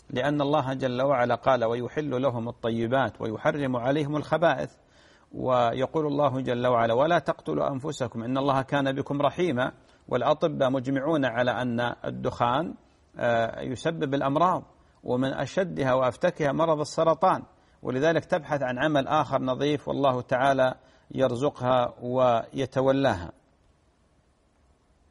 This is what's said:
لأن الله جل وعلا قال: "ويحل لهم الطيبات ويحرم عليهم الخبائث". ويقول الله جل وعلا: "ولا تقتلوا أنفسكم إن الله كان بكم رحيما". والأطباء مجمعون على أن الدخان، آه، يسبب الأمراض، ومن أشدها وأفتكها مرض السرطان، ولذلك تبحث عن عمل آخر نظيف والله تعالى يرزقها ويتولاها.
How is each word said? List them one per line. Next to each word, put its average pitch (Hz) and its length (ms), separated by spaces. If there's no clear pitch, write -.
لأن 143 320
الله 139 320
جل 127 280
وعلا 123 340
قال: 123 300
"ويحل 123 560
لهم 120 280
الطيبات 117 720
ويحرم 127 540
عليهم 143 400
الخبائث". 147 560
ويقول 127 760
الله 139 340
جل 123 260
وعلا: 117 260
"ولا 156 260
تقتلوا 147 500
أنفسكم 131 540
إن 127 140
الله 135 240
كان 139 300
بكم 139 300
رحيما". 135 500
والأطباء 139 600
مجمعون 135 560
على 123 260
أن 120 280
الدخان، 127 720
آه، 117 440
يسبب 139 520
الأمراض، 147 500
ومن 131 300
أشدها 151 600
وأفتكها 135 580
مرض 156 280
السرطان، 160 640
ولذلك 147 420
تبحث 147 360
عن 127 180
عمل 147 280
آخر 135 340
نظيف 135 460
والله 135 340
تعالى 131 540
يرزقها 127 880
ويتولاها. 127 1300